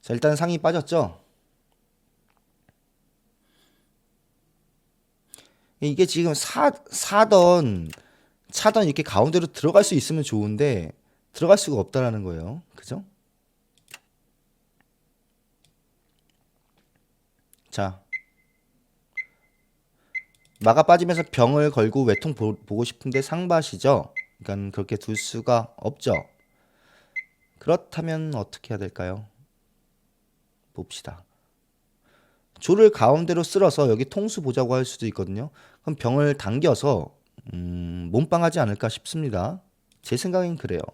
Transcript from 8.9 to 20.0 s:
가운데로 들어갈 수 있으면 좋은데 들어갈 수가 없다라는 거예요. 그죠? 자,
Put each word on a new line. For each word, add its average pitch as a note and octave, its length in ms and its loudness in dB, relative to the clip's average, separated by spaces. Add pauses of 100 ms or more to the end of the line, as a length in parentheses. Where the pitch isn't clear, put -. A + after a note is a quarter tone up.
가운데로 D#3 460 2
들어갈 E3+ 360 4
수 G3+ 120 0
있으면 D3+ 280 -2
좋은데 G#2 680 -2 (400)
들어갈 F#3+ 260 6
수가 C#3+ 220 -2
없다라는 A2+ 440 -2
거예요. F#2 380 -10 (140)
그죠? F#3+ 300 -14 (4000)
자, F#2+ 300 -6 (2500)